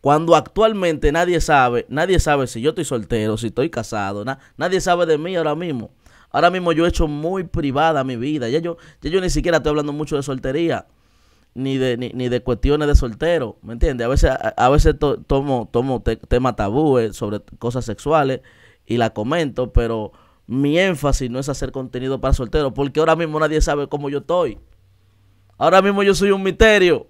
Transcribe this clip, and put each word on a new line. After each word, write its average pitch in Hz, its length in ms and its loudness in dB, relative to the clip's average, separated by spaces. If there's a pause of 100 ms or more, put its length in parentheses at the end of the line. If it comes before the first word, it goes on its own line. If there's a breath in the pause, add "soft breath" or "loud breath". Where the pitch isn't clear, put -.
Cuando 160 360 4
actualmente 180 720 0
nadie 170 300 2
sabe, 127 480 2
nadie 165 320 0
sabe 139 260 2
si 117 140 -10
yo 131 80 2
estoy 160 160 -4
soltero, 110 520 -2
si 113 120 -4
estoy 120 220 -2
casado, 101 540 -6
na-, 135 140 -8 (180 soft breath)
nadie 185 240 -2
sabe 175 260 2
de 156 120 2
mí 170 160 -6
ahora 151 220 -2
mismo. 156 340 -6 (400 soft breath)
Ahora 165 200 4
mismo 175 200 -2
yo 165 160 2
he - 20 4
hecho 170 200 0
muy 165 340 -4
privada 151 640 0
mi 131 100 -6
vida. 123 340 -4
Ya 143 120 0
yo, 170 160 -6 (260 loud breath)
ya 147 80 -4
yo 185 100 2
ni 180 100 0
siquiera 151 260 2
estoy 151 140 0
hablando 147 220 -2
mucho 151 220 -6
de 147 80 -2
soltería, 135 640 -4 (680)
ni 135 220 -4
de, 131 200 0
ni, 120 140 -8
ni 127 180 -4
de 120 140 -2
cuestiones 143 440 0
de 147 80 2
soltero, 143 680 0
¿me 107 100 -14
entiendes? 120 320 -2
A 117 40 -2
veces, 139 220 4
a, 165 40 0
a - 340 0
veces 147 280 4
to-, 143 260 0
tomo, 135 500 -2
tomo 120 300 -2
te-, 113 140 -2
temas 123 380 -2
tabúes 113 640 0
sobre 104 240 -6 (180)
cosas 120 260 -4
sexuales 135 580 -2 (440 soft breath)
y 117 100 -2
la 113 140 2
comento, 127 640 -4
pero 113 400 0 (340 soft breath)
mi 143 320 0
énfasis 147 520 0
no 123 100 -6
es 139 80 -8
hacer 135 240 -6
contenido 131 480 -6
para 135 140 -2
solteros, 131 400 -4
porque 139 260 -2
ahora 160 160 4
mismo 156 240 -4
nadie 156 200 0
sabe 147 280 0
cómo 143 200 -6
yo 143 100 -6
estoy. 160 400 -2 (1000)
Ahora 180 260 6
mismo 202 220 2
yo 196 100 4
soy 196 160 2
un 196 140 0
misterio 190 640 4